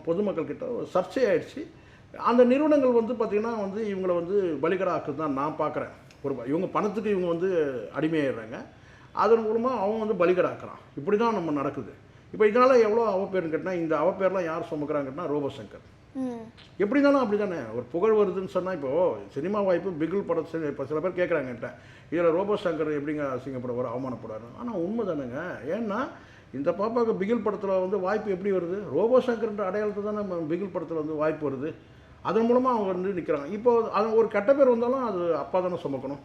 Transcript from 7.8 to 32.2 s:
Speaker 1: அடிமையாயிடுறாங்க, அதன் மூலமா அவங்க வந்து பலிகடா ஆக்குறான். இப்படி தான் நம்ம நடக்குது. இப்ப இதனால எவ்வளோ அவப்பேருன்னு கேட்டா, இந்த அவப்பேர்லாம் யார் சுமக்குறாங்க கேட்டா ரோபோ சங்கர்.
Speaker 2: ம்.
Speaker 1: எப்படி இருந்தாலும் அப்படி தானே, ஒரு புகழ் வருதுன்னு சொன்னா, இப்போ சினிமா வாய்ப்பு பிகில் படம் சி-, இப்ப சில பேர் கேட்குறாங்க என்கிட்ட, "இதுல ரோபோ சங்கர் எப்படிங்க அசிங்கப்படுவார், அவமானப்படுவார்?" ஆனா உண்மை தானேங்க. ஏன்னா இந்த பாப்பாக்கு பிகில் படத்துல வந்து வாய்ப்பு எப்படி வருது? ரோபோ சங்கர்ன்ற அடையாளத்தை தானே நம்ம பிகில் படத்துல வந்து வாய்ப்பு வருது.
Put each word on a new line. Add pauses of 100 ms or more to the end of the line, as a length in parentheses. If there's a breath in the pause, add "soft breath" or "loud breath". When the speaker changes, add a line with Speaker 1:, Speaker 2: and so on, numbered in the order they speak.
Speaker 1:
அடிமையாயிடுறாங்க, (480 loud breath)
அதன்
மூலமா
அவங்க
வந்து
பலிகடா
ஆக்குறான். (160)
இப்படி
தான்
நம்ம
நடக்குது. (420 loud breath)
இப்ப
இதனால
எவ்வளோ
அவப்பேருன்னு
கேட்டா,
இந்த
அவப்பேர்லாம்
யார்
சுமக்குறாங்க
கேட்டா
ரோபோ
சங்கர். (300)
Speaker 2:
ம். (360)
Speaker 1:
எப்படி
இருந்தாலும்
அப்படி
தானே, (140)
ஒரு
புகழ்
வருதுன்னு
சொன்னா,
இப்போ (160)
சினிமா
வாய்ப்பு
பிகில்
படம்
சி-,
இப்ப
சில
பேர்
கேட்குறாங்க
என்கிட்ட, (400 loud breath)
"இதுல
ரோபோ
சங்கர்
எப்படிங்க
அசிங்கப்படுவார்,
அவமானப்படுவார்?"
ஆனா
உண்மை
தானேங்க. (300)
ஏன்னா (460 loud breath)
இந்த
பாப்பாக்கு
பிகில்
படத்துல
வந்து
வாய்ப்பு
எப்படி
வருது?
ரோபோ
சங்கர்ன்ற
அடையாளத்தை
தானே
நம்ம
பிகில்
படத்துல
வந்து
வாய்ப்பு
வருது. (480 loud breath)